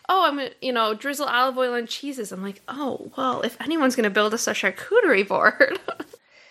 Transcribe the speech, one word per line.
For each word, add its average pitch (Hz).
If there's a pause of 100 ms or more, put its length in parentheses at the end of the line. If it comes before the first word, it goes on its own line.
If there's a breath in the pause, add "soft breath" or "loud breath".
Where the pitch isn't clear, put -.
"Oh, 370
I'm 285
gonna, 269 (120)
you 254
know, 226
drizzle 277
olive 254
oil 254
on 240
cheeses." 254
I'm 180
like, 196
"Oh, 269
well, 262
if -
anyone's 269
gonna 214
build 208
us 233
a 220
charcuterie 214
board." -
<laughs> - (600 loud breath)